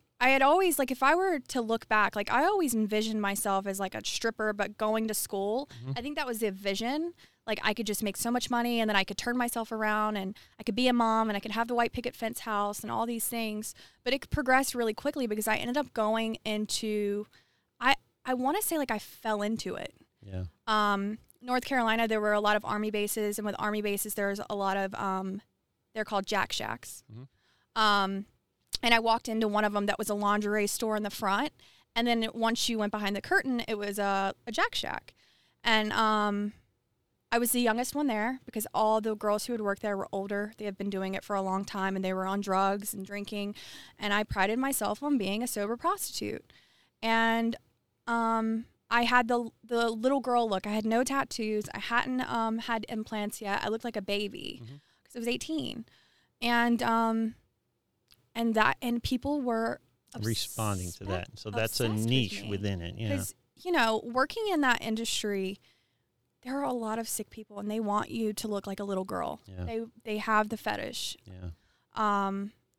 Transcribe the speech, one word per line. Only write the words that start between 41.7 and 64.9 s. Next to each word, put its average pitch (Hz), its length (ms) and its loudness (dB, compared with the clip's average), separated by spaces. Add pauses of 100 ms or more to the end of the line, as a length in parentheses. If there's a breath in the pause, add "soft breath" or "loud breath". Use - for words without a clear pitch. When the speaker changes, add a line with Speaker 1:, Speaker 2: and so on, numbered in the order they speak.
Speaker 1:
and 190 80 -2
they 185 80 0
were 185 140 -2
on 202 120 0
drugs 196 540 0
and 190 120 -8
drinking. 202 500 -8 (440 loud breath)
And 202 140 0
I 208 100 2
prided 208 340 2
myself 262 460 0
on 285 140 2
being 208 260 0
a 240 40 -2
sober 208 280 -2
prostitute. - 800 -4 (480 soft breath)
And, 226 560 2 (500)
um, 226 580 0 (340)
I 240 40 4
had 247 240 6
the, 240 120 2 (340)
the 233 160 4
little 247 400 2
girl 240 180 4
look. 190 180 0
I 208 140 -2
had 214 60 -4
no 226 180 4
tattoos. 220 720 0
I 208 60 -8
hadn't, 254 420 0 (180)
um, 226 200 0
had 226 300 -2
implants 214 520 -4
yet. 202 220 -2
I - 80 -2
looked 226 180 -4
like 220 80 -6
a 202 40 -4 (160)
baby 208 320 -6 (140)
Speaker 2:
Mm-hmm. 127 120 -14 (280 soft breath)
Speaker 1:
'cause - 120 -20
I 240 40 -8
was 233 80 -4
eighteen. 254 580 -4 (560 soft breath)
And, 233 420 4
um, 226 520 2 (1000)
and 226 220 2
that, 220 260 4
and 240 220 -2
people 277 380 -2
were 226 380 -2 (400)
Speaker 2:
Responding 104 680 -2
Speaker 1:
obs-, 85 120 -10
Speaker 2:
to 98 60 -12
Speaker 1:
that 92 260 -4
Speaker 2:
that. - 80 -18
So 107 120 -8
that's 113 300 -2
a 120 40 2
Speaker 1:
obsessed 107 180 0
with 117 60 0
Speaker 2:
niche 120 340 2
Speaker 1:
me. 110 60 -8
Speaker 2:
within 98 320 -2
it, 85 160 -8
yeah. 110 180 -4
Speaker 1:
'Cause, - 180 -4 (320)
you 359 60 -2
know, 226 320 2
working 262 500 -2
in 302 80 2
that 247 200 2
industry, 208 760 -2 (840)